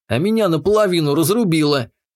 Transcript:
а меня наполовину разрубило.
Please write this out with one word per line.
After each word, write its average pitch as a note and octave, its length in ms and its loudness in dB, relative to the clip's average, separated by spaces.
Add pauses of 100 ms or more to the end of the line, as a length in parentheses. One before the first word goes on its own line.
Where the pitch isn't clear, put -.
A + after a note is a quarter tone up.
а A2+ 100 -2
меня G#3 300 0
наполовину E3+ 640 0
разрубило. D#3 760 0 (260)